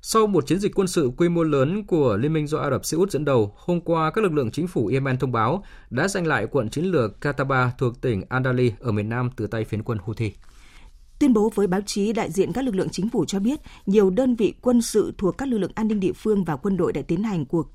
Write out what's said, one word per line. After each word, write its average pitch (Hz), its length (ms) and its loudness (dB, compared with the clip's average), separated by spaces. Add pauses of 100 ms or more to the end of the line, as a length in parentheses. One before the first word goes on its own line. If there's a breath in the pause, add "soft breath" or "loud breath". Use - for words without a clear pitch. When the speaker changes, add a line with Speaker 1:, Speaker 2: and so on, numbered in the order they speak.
Speaker 1:
Sau 220 200 4
một 180 200 2
chiến 170 120 0
dịch 202 160 -2
quân 190 120 0
sự 156 300 0
quy 175 120 4
mô 170 140 2
lớn 156 400 2
của 139 340 2
Liên 147 160 0
minh 151 140 0
do 147 100 -2
Ả 139 120 -2
Rập 120 160 -2
Xê 156 120 -2
Út 196 140 2
dẫn 147 140 -2
đầu, 120 320 2
hôm 175 240 -2
qua 160 300 0
các 220 120 0
lực 180 100 0
lượng 135 180 0
chính 165 160 -4
phủ 131 200 -2
Yemen 131 300 0
thông 131 140 -2
báo 120 320 0 (260 loud breath)
đã 139 180 -2
giành 180 200 -2
lại 113 240 0
quận 117 180 0
chiến 151 160 -4
lược 135 360 0
Kataba 135 560 0
thuộc 123 240 -2
tỉnh 110 280 0
Andali 127 500 2
ở 120 120 -4
miền 104 180 0
Nam 123 260 -2
từ 107 120 -4
tay 110 160 -4
phiến 104 200 -6
quân 113 200 -4
Houthi. 110 300 -4 (840 soft breath)
Speaker 2:
Tuyên 285 140 6
bố 214 220 4
với 202 120 2
báo 185 180 0
chí, 208 280 -2
đại 202 180 -2
diện 170 220 0
các 254 100 -2
lực 247 120 -2
lượng 170 160 0
chính 208 180 -4
phủ 190 160 0
cho 196 140 -4
biết, 247 200 0 (260 loud breath)
nhiều 196 240 4
đơn 240 260 2
vị 214 260 0
quân 240 200 4
sự 202 360 0
thuộc 175 200 -2
các 277 100 -6
lực 247 100 -2
lượng 151 180 -2
an 220 120 -2
ninh 214 120 0
địa 180 140 0
phương 202 300 0
và 165 120 -4
quân 202 220 -2
đội 170 160 0
đã 147 80 -4
tiến 175 220 -2
hành 185 220 -2
cuộc 160 300 -4